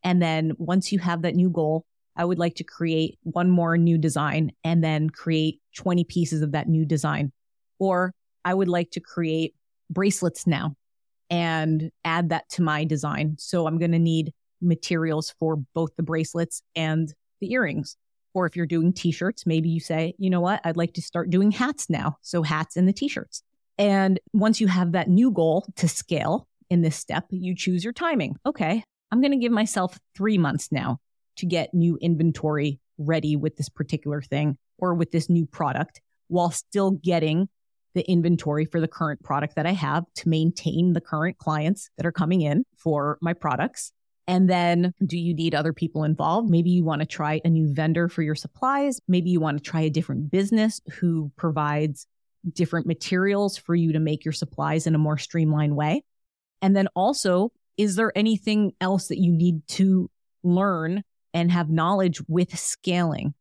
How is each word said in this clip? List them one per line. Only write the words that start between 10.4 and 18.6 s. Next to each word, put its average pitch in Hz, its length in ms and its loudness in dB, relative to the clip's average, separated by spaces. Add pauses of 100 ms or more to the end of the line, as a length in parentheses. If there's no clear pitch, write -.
now 156 280 0 (540)
and 160 600 0 (120)
add 165 260 0
that 160 200 -2
to - 120 -4
my 151 240 0
design. 151 520 -2
So 170 300 -2
I'm 160 120 -2
gonna 170 200 2
need 160 320 0 (300)
materials 160 760 -2
for 160 180 0 (160)
both 165 240 -4
the 165 60 -2
bracelets 165 580 -4 (140)
and 160 380 -2 (280)
the 202 100 -6
earrings. 180 460 -4 (360)
Or 185 120 0
if 160 100 -4
you're 175 100 -2